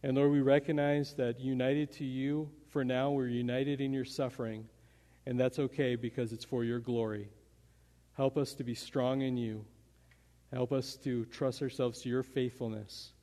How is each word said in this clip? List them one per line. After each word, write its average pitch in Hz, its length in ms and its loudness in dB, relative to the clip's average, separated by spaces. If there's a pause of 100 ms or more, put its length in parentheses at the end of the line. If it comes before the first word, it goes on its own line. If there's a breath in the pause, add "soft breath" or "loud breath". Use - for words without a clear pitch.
And 135 140 2
Lord, 143 140 6
we 143 100 6
recognize 143 720 4
that 123 260 0
united 131 540 0
to - 100 -8
you, 139 460 -2 (180)
for 139 160 0
now 127 280 2
we're 135 160 2
united 123 520 0
in 135 140 0
your 135 100 0
suffering, 117 640 -4 (580 soft breath)
and 123 140 -2
that's 127 200 2
okay 131 360 2
because 117 380 -4
it's 113 100 -10
for 120 200 -2
your 120 160 0
glory. 110 500 -2 (840 soft breath)
Help 135 240 0
us 135 180 -2
to - 80 -8
be 117 120 -4
strong 131 460 0
in 127 160 0
you. 110 260 -4 (880 soft breath)
Help 127 220 0
us 131 240 -2
to 120 280 -2
trust 127 360 -2
ourselves 123 400 -2
to 127 80 -4
your 127 140 2
faithfulness. 117 1000 -4